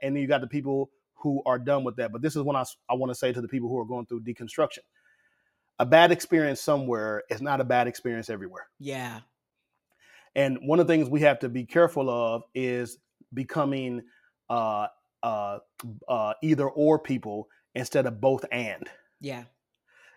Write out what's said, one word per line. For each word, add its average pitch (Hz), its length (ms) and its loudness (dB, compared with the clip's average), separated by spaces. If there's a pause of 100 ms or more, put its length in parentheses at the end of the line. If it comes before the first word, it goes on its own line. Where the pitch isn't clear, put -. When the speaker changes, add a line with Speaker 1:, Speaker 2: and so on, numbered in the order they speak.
Speaker 1:
And 139 120 -2
then 143 80 0
you 135 60 -2
got 139 140 2
the 127 40 -8
people 139 440 -2 (240)
who 139 320 -2
are 127 120 2
done 135 260 0
with 120 120 -4
that. 117 160 -2
But 117 80 -10
this 151 160 -2
is 151 60 -2
when 143 140 -2
I 131 60 0
s-, - 140 -10 (140)
I 123 40 2
wanna 127 200 -2
say 127 180 0
to 123 80 -4
the 117 80 -6
people 120 200 -4
who 127 100 -2
are 117 80 -4
going 120 200 -8
through 117 160 -8
deconstruction, 120 580 -4 (960)
a 120 80 2
bad 165 260 8
experience 160 480 2
somewhere 117 720 0
is 110 100 -4
not 135 200 -2
a 131 40 0
bad 123 220 4
experience 120 420 -6
everywhere. 107 380 -10 (120)
Speaker 2:
Yeah. 131 420 -10 (1120)
Speaker 1:
And 135 240 2 (100)
one 160 120 6
of 165 60 6
the 170 60 4
things 156 160 4
we 147 120 2
have 147 180 6
to 135 100 -4
be 123 160 -4
careful 165 460 4
of 117 320 -2 (120)
is 123 440 -4 (340)
becoming, 131 720 -4 (480)
uh, 110 380 -2 (340)
uh, 104 380 -4 (480)
uh, 110 340 0
either 147 260 2
or 151 300 4
people 110 500 -6 (260)
instead 127 300 0
of 117 160 -4
both 135 320 2
and. 117 340 -6 (320)
Speaker 2:
Yeah. 127 260 -10 (720)